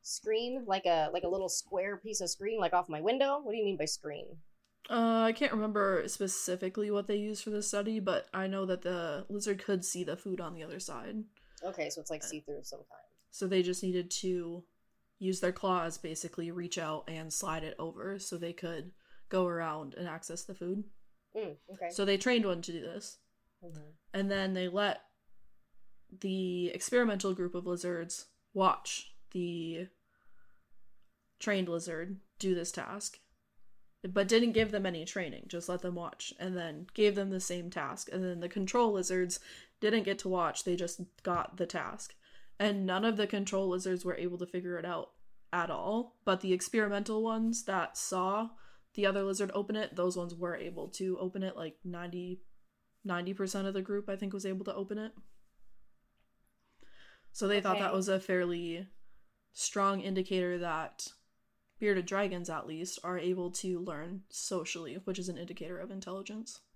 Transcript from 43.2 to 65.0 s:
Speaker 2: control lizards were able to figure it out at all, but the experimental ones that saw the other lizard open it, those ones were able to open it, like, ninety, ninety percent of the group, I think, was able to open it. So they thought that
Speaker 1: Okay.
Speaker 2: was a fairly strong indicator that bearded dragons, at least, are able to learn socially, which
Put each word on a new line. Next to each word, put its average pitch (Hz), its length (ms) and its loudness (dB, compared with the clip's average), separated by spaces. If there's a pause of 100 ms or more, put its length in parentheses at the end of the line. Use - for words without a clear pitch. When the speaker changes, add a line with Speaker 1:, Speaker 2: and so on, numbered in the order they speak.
Speaker 2:
control 196 420 2
lizards 185 340 2
were 180 120 0
able 175 240 -2
to 175 80 -2
figure 180 320 -2
it 165 60 -4
out 175 260 -4 (420)
at 170 160 4
all, 226 460 0 (100)
but 190 160 4
the 185 120 4
experimental 208 680 2
ones 226 440 2
that 185 320 2
saw 196 520 2 (460)
the 202 100 4
other 196 180 4
lizard 196 300 2
open 202 220 0
it, 214 200 -2
those 180 220 2
ones 170 160 -4
were 175 220 -2
able 165 340 -6
to 185 300 0
open 190 240 -2
it, 190 120 -2
like, 165 280 -6
ninety, 180 580 -6 (600)
ninety 180 300 0
percent 196 340 0
of 196 80 0
the 190 80 2
group, 202 260 -2
I 196 60 0
think, 196 180 -2
was 196 120 -4
able 190 200 -2
to 196 80 -4
open 196 240 -4
it. 220 140 -6 (2250)
So 202 160 0
they 208 140 6
thought 196 160 4
that 196 120 4
Speaker 1:
Okay. 190 60 2
Speaker 2:
was 190 140 2
a 190 100 6
fairly 175 680 0 (640)
strong 196 480 2
indicator 185 560 2
that 165 560 -2 (680)
bearded 190 280 4
dragons, 185 420 0
at 156 160 -4
least, 160 380 -6
are 180 160 0
able 180 320 2
to 185 280 -2
learn 175 500 -6
socially, 165 640 -4
which 190 240 -4